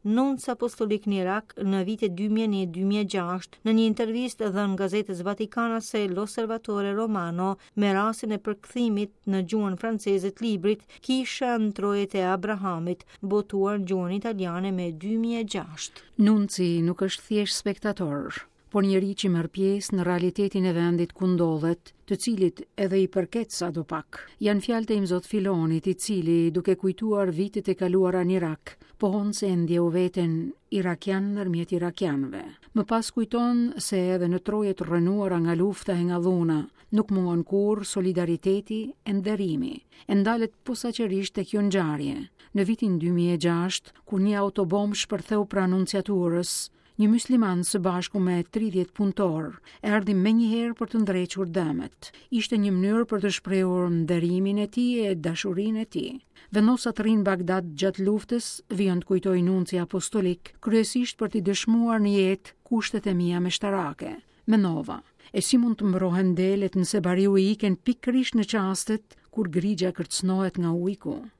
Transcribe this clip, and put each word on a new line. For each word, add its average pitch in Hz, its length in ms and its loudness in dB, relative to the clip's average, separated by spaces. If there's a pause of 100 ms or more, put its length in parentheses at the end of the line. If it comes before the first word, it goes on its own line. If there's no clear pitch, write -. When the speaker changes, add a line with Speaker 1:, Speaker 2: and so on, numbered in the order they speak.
(160)
Speaker 1:
nunc 262 380 0
apostolik 214 560 -2
në 196 100 0
Irak 196 400 -4
në 196 300 0
vitet 208 260 -2
dy 208 160 -2
mijë 220 140 0
e 208 80 0
një, 190 180 -2
dy 185 160 -2
mijë 208 160 0
e 190 80 -6
gjashtë, 180 560 -6
në 220 80 4
një 226 140 4
intervistë 226 640 -2
dhënë 196 260 -2
gazetës 196 480 -2
vatikanase 220 880 -4
L'Osservatore 208 840 -4
Romano, 190 640 -2 (180)
me 208 160 2
rastin 214 400 -2
e 202 80 -4
përkthimit 208 720 -4 (160)
në 190 160 0
gjuhën 196 320 -2
franceze 196 560 -2
të 233 160 -4
librit 208 400 0 (160)
Kisha 254 560 -2
në 214 160 -2
Trojet 202 400 -2
e 185 160 0
Abrahamit, 185 720 -4 (160)
botuar 202 600 0
në 180 100 -6
gjuhën 185 300 -2
italiane 190 500 -4
me 180 200 -2
dy 196 280 -4
mijë 233 140 -2
e 233 160 -4
gjashtë. - 520 -10 (200)
Speaker 2:
Nunci 202 440 4 (200)
nuk 175 160 -2
është 190 240 -4
thjesht 208 320 -2
spektator, 185 800 -4 (340)
por 196 160 2
njeri 196 320 2
që 196 160 2
merr 165 160 0
pjesë 196 460 0
në 180 100 0
realitetin 185 640 0
e - 60 -2
vendit 170 360 2
ku 185 140 -2
ndodhet, 165 640 0 (160)
të 196 160 -2
cilit 190 380 0 (180)
edhe 196 240 2
i 185 80 2
përket 196 400 -4
sa 175 240 -4
do 160 80 -4
pak. - 380 -10 (180)
Janë 208 240 2
fjalët 226 320 -2
e 214 60 2
Imzot 180 260 0
Filonit, 175 640 0
i 180 80 0
cili, 170 560 2
duke 180 240 2
kujtuar 196 560 0
vitet 196 340 -2
e 185 60 2
kaluara 180 480 2
në 185 160 2
Irak, 160 380 -6 (220)
pohon 208 360 0
se 202 160 -2
ndjeu 170 400 2
veten 175 640 0 (180)
irakian 190 640 -2
ndërmjet 180 480 -2
irakianëve. 143 640 -2 (300)
Më 208 120 2
pas 226 240 0
kujton 240 540 0 (140)
se 190 200 -2 (160)
edhe 175 160 0
në 180 160 0
Trojet 202 400 -2
rrënuara 180 560 2
nga 165 160 2
lufta 185 400 0
e 175 120 0
nga 175 120 -2
dhuna, 170 380 2 (340)
nuk 214 160 2
mungon 180 320 2
kur 202 400 0
solidariteti 190 1040 -2 (180)
e 208 160 -4
nderimi. 190 560 -2 (320)
E 202 80 0
ndalet 220 480 2
posaçërisht 220 720 -4
tek 196 160 -4
kjo 202 160 2
ngjarje. 151 600 0 (260)
Në 202 140 2
vitin 202 340 0
dy 175 80 0
mijë 175 240 2
e 165 80 0
gjashtë, 170 500 0 (140)
kur 190 160 -2
një 202 160 2
autobomb 202 560 0
shpërtheu 208 560 -2
pranë 185 240 2
nunciaturës, 185 800 0 (500)
një 214 80 6
musliman 220 560 2
së 202 160 0
bashku 180 400 -2
me 180 140 2 (100)
tridhjetë 185 480 -2
punëtor 185 600 -2 (260)
erdhi 208 320 0
menjëherë 226 640 2
për 226 140 -6
të 226 100 0
ndrequr 185 480 -2
dëmet. - 640 -4 (180)
Ishte 226 240 -2
një 202 220 2
mënyrë 214 340 2
për 208 140 0
të 196 160 0
shprehur 180 500 0
nderimin 175 720 2
e 208 80 -2
tij 240 380 0
e 190 100 0
dashurinë 196 640 -2
e 220 40 -4 (100)
tij. 254 240 -6 (340)
"Vendosa 226 380 4
të 220 100 -4
rrinë 214 240 4
Bagdad 180 480 0
gjatë 190 320 0
luftës", 214 640 -2
vijon 185 320 2
të - 80 -12
kujtoj 185 320 2
nunci 185 400 0
apostolik, 180 800 -2
"kryesisht 226 560 0
për 214 120 -2
t'i 214 120 -2
dëshmuar 226 560 2
në 202 160 4
jetë 190 380 2 (100)
kushtet 214 460 -2
e 185 60 0
mia 175 260 2
meshtarake. 180 840 -4 (240)
Mendova, 190 560 2 (300)
e 190 80 0
si 254 180 4
mund 233 200 2
të 202 120 -2
mbrohen 185 460 2
delet 190 400 0
nëse 185 260 0
bariu 190 340 4
i 190 140 4
iken 202 260 0
pikërisht 247 640 0
në 208 80 4
çastet 208 720 -2 (160)
kur 202 160 -2
grigja 180 420 0
kërcënohet 185 680 -2
nga 170 120 2
ujku?" 185 540 -4 (160)